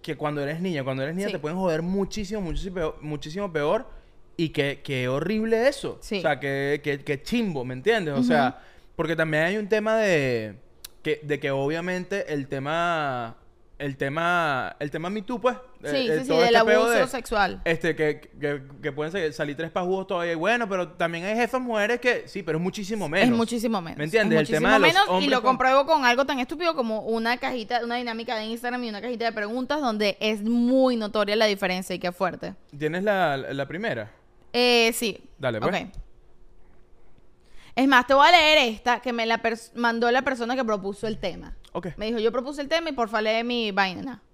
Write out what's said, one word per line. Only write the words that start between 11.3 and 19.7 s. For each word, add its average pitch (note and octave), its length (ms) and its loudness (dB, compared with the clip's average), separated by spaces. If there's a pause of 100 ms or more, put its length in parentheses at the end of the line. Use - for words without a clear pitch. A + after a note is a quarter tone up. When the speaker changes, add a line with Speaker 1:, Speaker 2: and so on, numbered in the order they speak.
Speaker 1:
que C#3 120 -4
obviamente E3+ 840 -4
el C#3 160 -4
tema, C#3+ 880 -2 (420)
el C#3+ 180 -6
tema, D3+ 840 0
el D3 120 -6
tema D#3+ 200 -6
Me G#3 120 -6
Too, A#3 180 -6
pues, B3 160 0 (280)
Speaker 2:
Sí, - 40 -8
Speaker 1:
eh, B3+ 180 0
eh, D#3+ 120 0
Speaker 2:
sí, - 40 -2
sí, - 60 -8
Speaker 1:
todo - 140 4
Speaker 2:
del A#3 120 6
Speaker 1:
este A3+ 120 8
peo G#3+ 160 6
Speaker 2:
abuso A#3 160 4
Speaker 1:
de, B3+ 100 4
Speaker 2:
sexual. G3+ 560 -2
Speaker 1:
este, E3 320 0
que, D3+ 340 -2 (100)
que, C#3+ 220 -4 (180)
que D3 120 -6
pueden D3+ 200 -4
sa-, E3 240 -2
salir D3 200 -4
tres D#3+ 160 -6